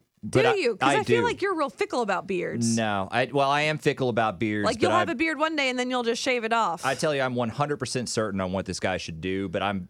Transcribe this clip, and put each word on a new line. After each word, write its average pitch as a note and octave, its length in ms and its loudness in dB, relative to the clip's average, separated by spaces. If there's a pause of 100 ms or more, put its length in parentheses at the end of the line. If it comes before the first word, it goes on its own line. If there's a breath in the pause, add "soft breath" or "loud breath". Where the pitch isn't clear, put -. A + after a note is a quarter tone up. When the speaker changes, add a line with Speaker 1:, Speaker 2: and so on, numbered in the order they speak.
(220)
Speaker 1:
But G#2+ 220 4
Speaker 2:
Do A4+ 40 4
Speaker 1:
I, A4+ 80 4
Speaker 2:
you? B3+ 200 0
'Cause C3+ 200 2
Speaker 1:
I - 40 2
Speaker 2:
I - 40 0
feel - 180 4
Speaker 1:
do. - 60 2
Speaker 2:
like - 160 -2
you're G4 120 0
real D4 140 -2
fickle E4+ 320 -2
about G3 240 -2
beards. E3 520 -2
Speaker 1:
No, G#2 340 0
I, B2 200 2
well, C#3 180 2
I C#3+ 120 2
am D3+ 160 0
fickle C#3 320 0
about A2 300 0
beards, G#2+ 260 0
Speaker 2:
Like, A3 160 0
you'll F4+ 100 4
Speaker 1:
but F4+ 80 4
Speaker 2:
have F4+ 100 0
Speaker 1:
I'm E4+ 40 -4
Speaker 2:
a - 20 -4
beard D#4+ 220 -2
one D#4+ 180 0
day C4+ 140 0
and B3+ 80 -2
then B3 140 -2
you'll B3+ 120 0
just A#3 180 -2
shave B3 220 -2
it A3 100 -6
off. G3 300 0
Speaker 1:
I C3+ 120 0
tell D#3 180 0
you, C#3 80 0
I'm B2+ 140 0
one A#2+ 140 0
hundred C#3+ 280 -2
percent B2 320 -4
certain G2+ 320 -2
on F#2 100 -2
what F#2+ 140 0
this F#2 140 -6
guy F#2 180 0
should E2 240 -10
do, F#2+ 280 -2
but F#2+ 120 -4
I'm, F#2+ 280 -2